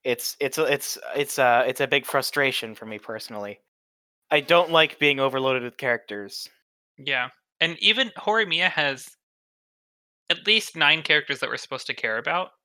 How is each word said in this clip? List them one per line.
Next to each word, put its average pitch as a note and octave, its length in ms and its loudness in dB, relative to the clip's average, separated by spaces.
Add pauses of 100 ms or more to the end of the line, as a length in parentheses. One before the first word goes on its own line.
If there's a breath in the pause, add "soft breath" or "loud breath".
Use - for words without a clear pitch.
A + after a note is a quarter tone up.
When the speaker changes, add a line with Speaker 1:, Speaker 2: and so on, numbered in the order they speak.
Speaker 1:
It's, - 340 -2
it's C#3 200 -4
a, D#3 60 0
it's, C#3 320 -2 (200)
it's C#3+ 220 -4
a, B2 280 6
it's B2+ 140 -4
a C3+ 80 2
big C#3+ 180 0
frustration B2+ 720 -2
for A2 100 -16
me G#2+ 140 -12
personally. G#2 580 -12 (720)
I D3+ 100 4
don't E3+ 300 4
like D#3+ 300 4
being C#3+ 180 4
overloaded C3 460 2
with A#2+ 120 -10
characters. G#2+ 720 -4 (500)
Speaker 2:
Yeah. C3+ 320 -4 (300)
And E3 200 2
even A3 360 2
Horimiya F#3 540 0
has C#3+ 380 -2 (1200)
at - 160 -2
least G#3+ 300 0
nine D#3 260 4
characters D3 380 0
that C3 100 -4
we're B2 60 -4
supposed - 320 -10
to C3+ 60 -6
care A2 240 -4
about. E3+ 320 -4 (140)